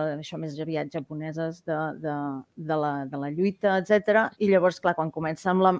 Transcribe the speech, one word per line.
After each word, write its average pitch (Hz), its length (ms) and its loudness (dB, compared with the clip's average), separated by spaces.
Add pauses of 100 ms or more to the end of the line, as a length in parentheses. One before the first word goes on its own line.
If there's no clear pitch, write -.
(200)
això 156 180 -12
més 156 220 -8
aviat 156 320 -4
japoneses 160 720 -6
de, 160 120 -4 (260)
de, 151 140 -4 (400)
de 156 200 -4
la, 143 300 -2
de 139 120 -8
la 143 140 -6
lluita, 190 460 0
etcètera. 208 480 4 (140)
I 208 100 2
llavors, 180 320 4
clar, 180 140 2
quan 160 160 -2
comença 160 400 -4
amb 185 120 4
la, 190 60 8 (100)